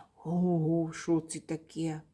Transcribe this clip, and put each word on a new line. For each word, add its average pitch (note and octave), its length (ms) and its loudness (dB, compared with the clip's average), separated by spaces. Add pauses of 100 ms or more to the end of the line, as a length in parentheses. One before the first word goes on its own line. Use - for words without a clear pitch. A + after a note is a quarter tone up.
(240)
Ого, E3 720 2
що E3 280 0
це D#3+ 180 -8
таке? D#3 640 -6 (120)